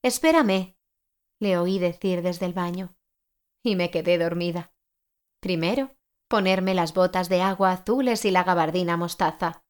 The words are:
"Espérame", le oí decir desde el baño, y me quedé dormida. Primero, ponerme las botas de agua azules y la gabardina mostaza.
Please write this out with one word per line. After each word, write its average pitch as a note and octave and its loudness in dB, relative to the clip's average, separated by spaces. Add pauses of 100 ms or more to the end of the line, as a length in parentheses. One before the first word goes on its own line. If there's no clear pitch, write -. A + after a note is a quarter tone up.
"Espérame", A#3+ 2 (600)
le F#3+ 0
oí F#3 0
decir F3+ -2
desde F3+ -4
el F3+ -6
baño, F3+ -6 (680)
y G#3+ 0
me F3 0
quedé F3 2
dormida. E3+ -2 (680)
Primero, F3+ -2 (340)
ponerme F#3+ 2
las E3+ 0
botas F#3 0
de F#3 2
agua F#3+ 2
azules A3+ -2
y G3+ 2
la F3+ 2
gabardina E3+ 0
mostaza. E3+ -4